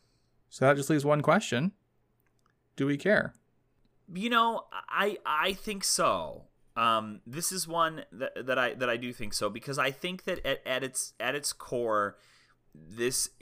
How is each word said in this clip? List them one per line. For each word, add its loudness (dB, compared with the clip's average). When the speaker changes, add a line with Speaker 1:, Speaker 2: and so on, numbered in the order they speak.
Speaker 1:
So 0
that 6
just -2
leaves 2
one 4
question. 2
Do 0
we 0
care? 2
Speaker 2:
You -2
know, 4
I, -2
I 2
think -8
so. 0
Um, 2
this -4
is -4
one 0
that, -6
that 2
I, 0
that 0
I 0
do -6
think -6
so, 0
because -8
I 2
think -8
that -4
at, -2
at -2
its, -6
at 0
its -2
core, -2
this, -2